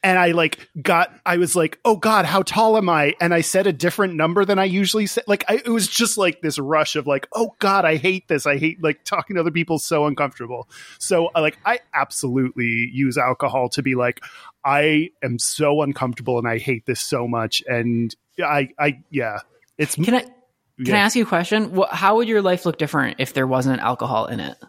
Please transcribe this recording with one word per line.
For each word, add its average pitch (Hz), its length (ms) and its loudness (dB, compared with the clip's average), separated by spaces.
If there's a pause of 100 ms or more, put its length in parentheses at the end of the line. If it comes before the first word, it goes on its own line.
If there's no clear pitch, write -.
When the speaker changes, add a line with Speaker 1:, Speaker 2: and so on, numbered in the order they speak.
Speaker 1:
And 185 140 4
I, 175 140 4
like, 165 360 0 (140)
got, 175 320 2 (140)
I 175 100 2
was 175 180 2
like, 165 300 0
"Oh 220 100 4
God, 208 300 2
how 175 160 2
tall 220 340 2
am 202 140 2
I?" 156 320 2
And 170 140 2
I 170 60 4
said 190 260 2
a 190 40 2
different 175 440 0
number 170 300 2
than 196 120 2
I 190 60 2
usually 196 420 0
say. 233 220 -4
Like, 202 200 0
I, 214 160 2
it - 60 -6
was 226 180 0
just, - 300 -2
like, 185 240 0
this 156 160 -4
rush 151 380 0
of, 147 100 -4
like, 139 300 -2
"Oh 226 240 -2
God, 196 260 2
I 160 120 2
hate 190 300 -2
this. 151 200 0
I 143 100 0
hate, 160 240 -2
like, 156 220 -2
talking 196 320 -6
to 175 60 0
other 165 100 0
people. 160 260 -2
So 151 300 0
uncomfortable." 123 600 -6 (300)
So, 170 380 0
uh, 165 60 2
like, 156 220 -2
I 240 180 -2 (120)
absolutely 123 960 -2
use 127 240 -2
alcohol 127 540 0
to - 140 -6
be 131 100 -2
like, 123 280 -2 (440)
"I 151 460 2 (100)
am 120 160 -4
so 151 460 0
uncomfortable 127 560 -2
and 120 80 -2
I 117 100 0
hate 117 300 -4
this 123 120 -4
so 120 280 -4
much." 113 400 -2
And 117 440 0 (320)
I, 143 260 0 (100)
I, 147 320 0
yeah, 113 300 -4 (360)
it's 151 160 -2
Speaker 2:
Can 202 220 0
I, 254 60 2
can - 100 -14 (480)
Speaker 1:
Yeah. 135 160 0
Speaker 2:
I 208 60 6
ask 214 140 2
you 247 60 2
a 208 60 0
question? 190 480 0
Wha-, 190 160 4
how 190 240 2
would 233 120 2
your 214 140 2
life 180 240 0
look 165 140 -2
different 143 400 -2
if 131 140 -4
there 131 120 0
wasn't 131 360 0
alcohol 117 440 -2
in 117 140 -8
it? 67 180 -10 (120)